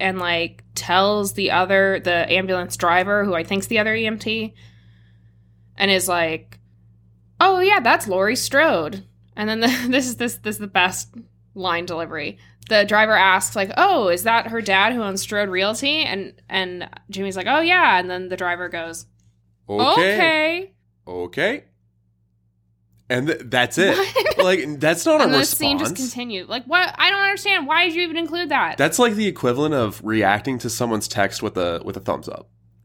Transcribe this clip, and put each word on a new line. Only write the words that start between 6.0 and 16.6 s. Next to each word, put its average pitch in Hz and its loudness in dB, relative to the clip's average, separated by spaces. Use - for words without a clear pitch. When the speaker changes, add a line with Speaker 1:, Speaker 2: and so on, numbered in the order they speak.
Speaker 1:
like, 165 -4
"Oh, 370 4
yeah, 381 4
that's 247 2
Laurie 196 2
Strode." 196 0
And 214 -4
then 220 -2
the, 233 2
<laughs> 247 0
this 254 2
is, 233 -8
this, 240 -4
this 208 -6
is - -10
the 208 -10
best 185 0
line 180 -4
delivery. 165 -8
The 214 4
driver 214 4
asks, 190 4
like, 196 -2
"Oh, 330 4
is 180 0
that 226 2
her 226 -6
dad 202 2
who 233 -4
owns 196 -4
Strode 208 -2
Realty?" 220 -2
And, 190 -6
and 180 -6